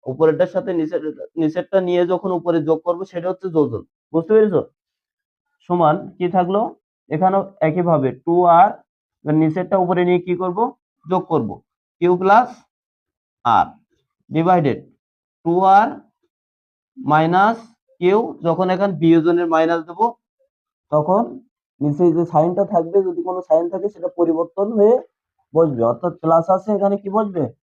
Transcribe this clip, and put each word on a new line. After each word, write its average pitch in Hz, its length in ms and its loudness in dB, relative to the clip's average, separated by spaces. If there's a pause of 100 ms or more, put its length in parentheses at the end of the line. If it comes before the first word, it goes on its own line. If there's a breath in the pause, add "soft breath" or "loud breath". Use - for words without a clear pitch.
উপরেরটার 156 480 0
সাথে 185 160 -6 (100)
নিচের, 156 220 -4 (400)
নিচেরটা 170 380 -2
নিয়ে 175 220 0 (100)
যখন 180 260 -4
উপরে 165 200 0 (100)
যোগ 160 180 0
করবো 175 160 -4 (100)
সেটা 175 180 -8
হচ্ছে 185 260 -8
যোজন। 123 260 -2 (300)
বুঝতে 165 220 -4
পেরেছো? 208 260 4 (1040)
সমান 170 280 2 (220)
কি 180 100 -4 (100)
থাকলো? 185 240 0 (500)
এখানেও 185 320 0 (240)
একইভাবে 160 420 0 (160)
টু 170 100 0 (260)
আর, 202 100 6 (520)
এবার 151 200 0
নিচেরটা 180 420 -2
উপরে 180 240 0
নিয়ে 180 180 2
কি 180 160 -2
করব? 180 160 -4 (480)
যোগ 180 160 -2 (100)
করব, 120 180 -2 (500)
কিউ 175 120 2 (100)
প্লাস 214 260 4 (960)
আর 104 220 2 (640)
divided 160 480 0 (640)
টু 170 100 -2 (220)
আর 214 120 4 (1080)
মাইনাস 180 640 0 (420)
কিউ, 185 180 2 (280)
যখন 170 280 0
এখানে 196 280 -2
বিয়োজনের 165 520 4
মাইনাস 165 340 0
দেবো 190 180 -2 (840)
তখন 165 300 0 (580)
নিচে 147 240 0 (120)
যে 170 160 0
সাইনটা 170 400 2
থাকবে, 170 260 0 (100)
যদি 170 200 -6
কোনো 180 200 -6
সাইন 160 240 2
থাকে 190 220 -6
সেটা 175 140 -8 (100)
পরিবর্তন 170 480 -2 (100)
হয়ে 208 180 4 (600)
বসবে, 147 360 2
অর্থাৎ 156 220 -4 (100)
প্লাস 165 280 2
আছে 185 260 0
এখানে 196 260 -2
কি 196 140 -8
বসবে? 196 260 -4 (200)